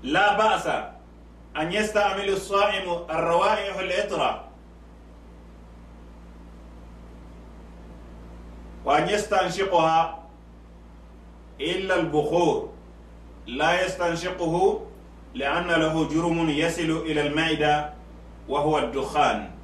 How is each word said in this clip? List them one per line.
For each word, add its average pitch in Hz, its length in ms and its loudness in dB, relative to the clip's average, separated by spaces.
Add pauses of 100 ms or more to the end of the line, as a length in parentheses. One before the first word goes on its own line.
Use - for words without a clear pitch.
La - 340 4
ba'sa - 560 0 (600)
an 160 180 -2
yasta'milu 202 640 2
as-sa'imu 190 720 0
ar-rawa'ihu 190 720 2
al-itra. 185 500 0 (4000)
Wa 143 120 4
an 165 120 4
yastanshiquha 175 1040 2 (1400)
illa 185 360 0
al-bukhur. 151 720 2 (800)
La 151 340 2
yastanshiquhu 175 1000 0 (520)
li'anna 165 440 0
lahu 160 340 2
jurumun 165 400 2
yasilu 160 560 0
ila 147 140 0
al-ma'ida 151 720 0 (520)
wa 139 140 0
huwa 147 220 2
ad-dukhan. 120 800 0